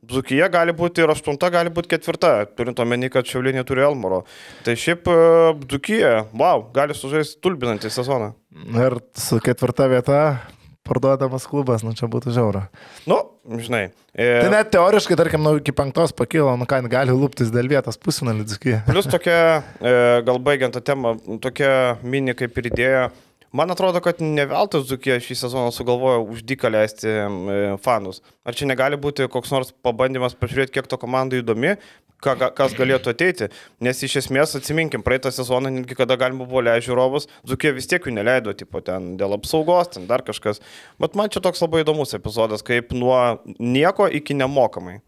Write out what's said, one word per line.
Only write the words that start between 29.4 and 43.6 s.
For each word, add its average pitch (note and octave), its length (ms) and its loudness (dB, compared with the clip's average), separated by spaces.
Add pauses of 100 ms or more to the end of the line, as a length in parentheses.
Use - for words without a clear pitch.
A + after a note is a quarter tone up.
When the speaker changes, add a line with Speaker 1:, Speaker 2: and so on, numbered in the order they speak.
Speaker 1:
nors C3 220 -4
pabandymas B2+ 640 -2
pažiūrėti, B2+ 360 -4
kiek B2+ 140 -4
to B2+ 120 -6
komanda B2+ 420 -2
įdomi, A#2+ 380 -2 (420)
ką, C3+ 160 0
ga-, B2+ 160 0
kas C3+ 220 0
galėtų B2+ 400 0
ateiti? E3+ 340 -2 (320)
Nes B2+ 220 -2
iš C#3 140 -4
esmės, C#3 400 0
atsiminkim, D3 460 -4
praeitą B2+ 300 -2
sezoną B2+ 400 -2
netgi B2+ 240 -8
kada B2+ 220 2
galima B2+ 260 -2
buvo B2+ 160 -2
leisti A#2 300 2
žiūrovus, C3 380 0 (180)
Dzūkija C3 260 0
vis B2+ 140 -8
tiek F3 180 -2
jų C3+ 80 -6
neleido, A2 400 0
tipo, E2 300 -10
ten F2+ 340 -8
dėl G2 220 -2
apsaugos, E3+ 560 0
ten F#2 120 -14
dar A#2+ 140 0
kažkas. - 400 -6 (380)
Bet - 160 -4
man G#3 160 -2
čia G#3+ 100 -6
toks F3+ 220 -2
labai E3 220 0
įdomus D3+ 280 -2
epizodas, G#2+ 540 -2
kaip A#2+ 260 -2
nuo B2 460 2 (200)
nieko D3 520 2